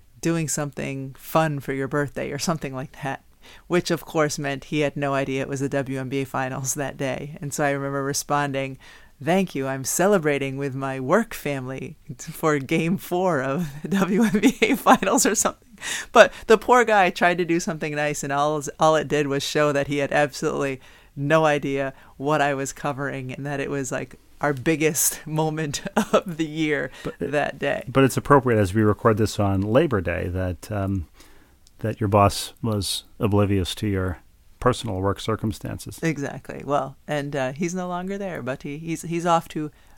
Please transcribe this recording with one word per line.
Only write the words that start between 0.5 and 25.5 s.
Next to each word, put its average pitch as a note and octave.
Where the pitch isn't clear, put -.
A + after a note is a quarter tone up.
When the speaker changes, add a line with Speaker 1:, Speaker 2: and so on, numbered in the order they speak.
Speaker 1:
fun D#3+
for C3+
your C3+
birthday," C3+
or C#3
something D3+
like -
that, C#3
which E3+
of D#3+
course D3+
meant C#3
he D3+
had C#3
no C#3+
idea C3+
it -
was C#3
the C#3
W C3+
N C3
B C3+
A C3
Finals C3
that C#3
day. C#3+
And C#3+
so D#3
I C#3
remember C#3
responding, C3+
"Thank F3+
you. C3+
I'm C3+
celebrating D3
with C#3
my C3+
work F3
family C3+
for D#3
game D#3+
four F3
of C#3+
the E3+
<laughs> -
W G3
N G#3
B -
A A#3+
Finals," -
or G#3
something. -
But A3
the A3+
poor A#3
guy G#3
tried F3
to F3+
do E3
something D#3
nice, D3
and C#3+
all, D3
all D#3+
it C#3+
did D3
was C#3
show D3
that C#3
he C#3+
had C#3
absolutely C#3+
no D#3
idea C#3
what D3
I C#3+
was C3+
covering, C3+
and C#3
that C#3+
it C#3
was, C#3
like, C#3
our D3
biggest D3+
<laughs> -
moment D#3